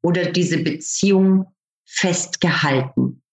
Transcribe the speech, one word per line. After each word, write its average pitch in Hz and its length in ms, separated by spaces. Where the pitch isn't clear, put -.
oder 175 300
diese 165 280
Beziehung 190 960
festgehalten. 139 1400